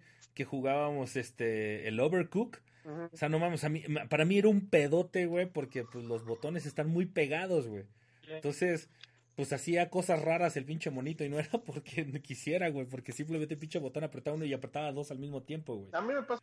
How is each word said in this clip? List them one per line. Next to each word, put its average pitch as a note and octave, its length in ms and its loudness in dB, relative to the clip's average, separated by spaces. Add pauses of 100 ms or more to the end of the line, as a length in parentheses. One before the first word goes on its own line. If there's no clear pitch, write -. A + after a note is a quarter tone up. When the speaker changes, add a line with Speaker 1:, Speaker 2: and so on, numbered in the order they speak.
(340)
Speaker 1:
que C3+ 120 -2
jugábamos, C#3 680 0
este, A2 720 -2
el A2 120 0
Overcook, F3 580 2 (280)
Speaker 2:
Ujú. E3 260 -8
Speaker 1:
o E3 60 -18
sea, D3+ 120 0
no D#3 80 2
mames, E3+ 280 0
a D3+ 40 2
mí, D#3 180 -2
ma-, D3 220 -2
para D#3 160 4
mí G3 140 6
era G3+ 80 8
un G3+ 200 6
pedote, E3+ 600 4
güey, F3 180 2
porque, C3+ 380 -4
pues, A#2+ 220 -8
los A#2 200 -2
botones C#3 400 -4
están D3+ 240 -2
muy F3 160 2
pegados, D#3+ 600 2
güey. G#2 160 -6 (420)
Speaker 2:
Sí. D#3 60 -12
Speaker 1:
Entonces, D#3+ 580 0 (460)
pues, C#3 180 -2
hacía E3+ 360 2
cosas F3 320 2
raras E3 360 2
el C3+ 80 -4
pinche D#3 260 -4
monito D3 320 -4
y C#3+ 60 -2
no D3 100 -2
era D3+ 120 -2
<laughs> A#3 140 0
porque C#3+ 560 -6
quisiera, E3 480 -2
güey, C#3 160 -4
porque B2+ 280 -10
simplemente D3+ 420 -4
el C#3+ 40 -12
pinche D#3+ 200 -4
botón C#3+ 240 -4
apretaba D3 340 -4
uno D#3 80 -4
y C#3 80 0
apretaba C#3 380 -4
dos C#3+ 200 -6
al C3 80 -8
mismo C#3 240 -8
tiempo, D3+ 320 -8
güey. G2 180 -10
Speaker 2:
A E3+ 80 0
mí A#3+ 120 0
me C4+ 100 0
pasa A#3 200 -4